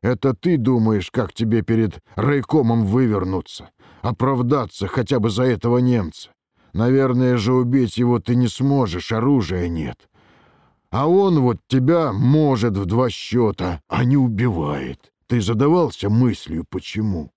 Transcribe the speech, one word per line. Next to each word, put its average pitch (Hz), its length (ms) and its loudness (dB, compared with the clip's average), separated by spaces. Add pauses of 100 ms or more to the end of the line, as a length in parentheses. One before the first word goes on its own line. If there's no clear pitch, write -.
Это 123 320 0
ты 175 220 0
думаешь, 110 540 0
как 117 220 -4
тебе 113 300 0
перед 113 360 0 (160)
райкомом 117 720 0
вывернуться, 98 840 -2 (320)
оправдаться 123 840 -2
хотя 123 320 -2
бы 110 120 0
за 107 120 -2
этого 120 360 0
немца? 120 520 -2 (420)
Наверное 127 680 2
же, 113 160 0
убить 127 420 0
его 120 240 2
ты 120 160 -2
не 123 100 2
сможешь, 123 640 -2
оружия 110 560 0
нет. 80 420 -8 (840)
А 143 180 -2
он 185 320 4
вот 120 260 2
тебя 135 460 2
может 120 640 2
в 98 100 -2
два 117 240 0
счёта, 95 760 -2
а - 160 -2
не 131 120 2
убивает. 95 960 -2 (140)
Ты 120 140 0
задавался 117 680 0
мыслью, 107 640 0
почему? 95 680 -6